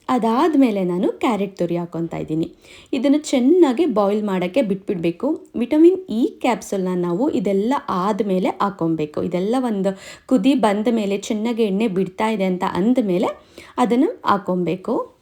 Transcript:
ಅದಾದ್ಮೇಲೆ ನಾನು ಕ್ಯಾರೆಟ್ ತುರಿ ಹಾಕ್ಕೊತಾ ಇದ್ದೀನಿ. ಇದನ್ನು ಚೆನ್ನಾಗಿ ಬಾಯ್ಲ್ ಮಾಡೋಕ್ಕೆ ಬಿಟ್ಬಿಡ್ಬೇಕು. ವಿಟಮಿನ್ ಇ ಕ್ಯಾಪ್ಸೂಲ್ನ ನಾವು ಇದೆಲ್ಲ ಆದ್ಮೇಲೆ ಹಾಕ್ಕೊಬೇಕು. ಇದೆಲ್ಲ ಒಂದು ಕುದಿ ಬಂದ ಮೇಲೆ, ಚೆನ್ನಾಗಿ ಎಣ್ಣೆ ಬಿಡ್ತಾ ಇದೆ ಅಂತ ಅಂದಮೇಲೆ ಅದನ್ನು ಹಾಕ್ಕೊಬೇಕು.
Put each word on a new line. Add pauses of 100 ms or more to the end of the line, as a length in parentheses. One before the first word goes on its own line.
ಅದಾದ್ಮೇಲೆ
ನಾನು
ಕ್ಯಾರೆಟ್
ತುರಿ
ಹಾಕ್ಕೊತಾ
ಇದ್ದೀನಿ. (400)
ಇದನ್ನು
ಚೆನ್ನಾಗಿ
ಬಾಯ್ಲ್
ಮಾಡೋಕ್ಕೆ
ಬಿಟ್ಬಿಡ್ಬೇಕು.
ವಿಟಮಿನ್ (120)
ಇ
ಕ್ಯಾಪ್ಸೂಲ್ನ
ನಾವು
ಇದೆಲ್ಲ (140)
ಆದ್ಮೇಲೆ
ಹಾಕ್ಕೊಬೇಕು.
ಇದೆಲ್ಲ
ಒಂದು (280)
ಕುದಿ
ಬಂದ
ಮೇಲೆ,
ಚೆನ್ನಾಗಿ
ಎಣ್ಣೆ
ಬಿಡ್ತಾ
ಇದೆ
ಅಂತ
ಅಂದಮೇಲೆ (500)
ಅದನ್ನು
ಹಾಕ್ಕೊಬೇಕು.